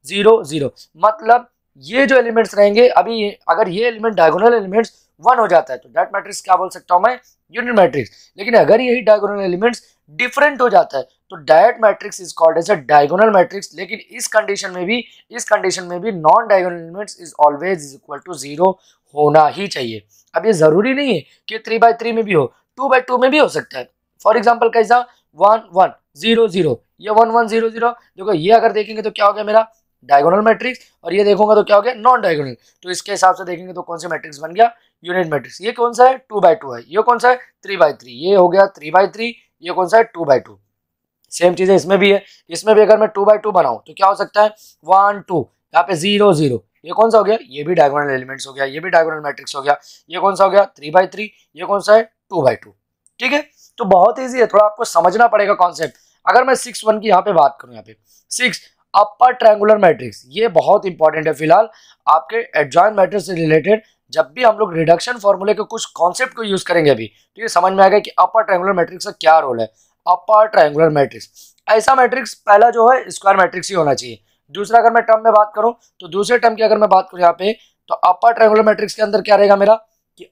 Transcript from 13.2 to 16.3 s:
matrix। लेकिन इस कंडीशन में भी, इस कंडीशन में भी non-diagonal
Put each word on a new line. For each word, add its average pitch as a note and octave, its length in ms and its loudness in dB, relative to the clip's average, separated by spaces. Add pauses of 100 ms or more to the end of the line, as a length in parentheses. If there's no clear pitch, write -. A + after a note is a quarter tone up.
matrix। F#3 400 -2
लेकिन F#3+ 240 -12 (100)
इस A3+ 180 -12
कंडीशन G3+ 420 -4
में F3+ 160 -10
भी, A3+ 120 -2 (320)
इस A#3 140 -12
कंडीशन F#3 400 -4
में F3 160 -10
भी G#3+ 120 -6
non-diagonal F3+ 680 0